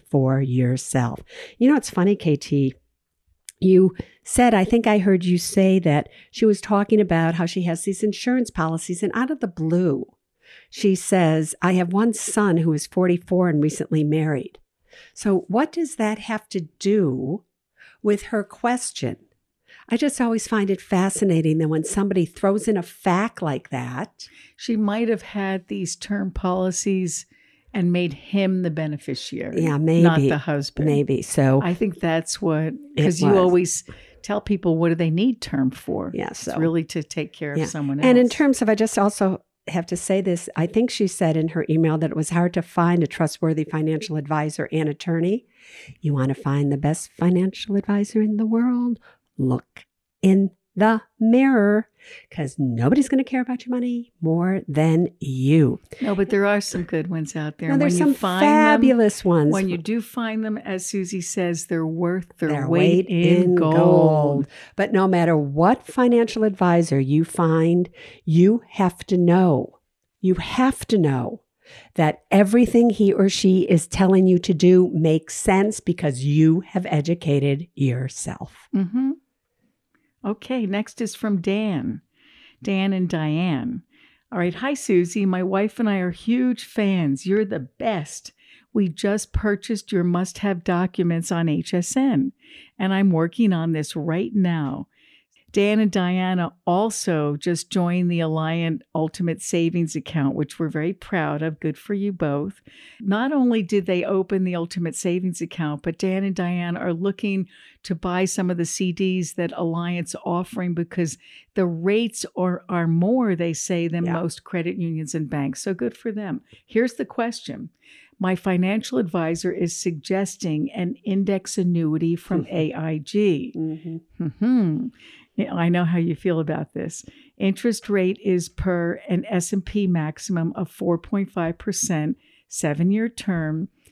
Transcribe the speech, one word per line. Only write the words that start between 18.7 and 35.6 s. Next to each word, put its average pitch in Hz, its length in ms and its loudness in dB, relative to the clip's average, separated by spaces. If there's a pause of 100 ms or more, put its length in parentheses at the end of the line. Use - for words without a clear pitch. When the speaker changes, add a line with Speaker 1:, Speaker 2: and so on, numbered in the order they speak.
Speaker 1:
I 233 80 2
just - 240 -2
always 226 260 -2
find 202 240 0
it 185 100 -2
fascinating 180 800 2
that 160 80 2
when 160 160 0
somebody 190 420 0
throws 202 420 -2
in 214 100 2
a 175 60 -4
fact 185 580 -2
like 143 280 -4
that. 127 580 -8 (280)
Speaker 2:
She - 200 -6
might 214 340 0
have 220 120 -2
had 190 460 -6
these 196 280 -6
term 196 360 -6
policies 185 920 -2 (480)
and 175 180 2
made 175 220 0
him 190 500 -2
the 175 80 -2
beneficiary, 151 920 -6
Speaker 1:
Yeah, 151 140 0
Speaker 2:
not 147 40 0
Speaker 1:
maybe. 160 480 4
Speaker 2:
the 147 80 2
husband. 147 500 -4
Speaker 1:
Maybe. 143 340 0
So 135 420 2
Speaker 2:
I 175 100 0
think 180 260 -2
that's 165 420 -4
what, 160 320 0 (240)
Speaker 1:
It 151 60 2
Speaker 2:
'cause 170 180 2
you 190 80 4
Speaker 1:
was. 196 80 6
Speaker 2:
always 180 460 2 (400)
tell 208 180 -4
people, 175 360 0
what 170 120 2
do 165 60 2
they 165 140 0
need 214 320 0
term 131 300 0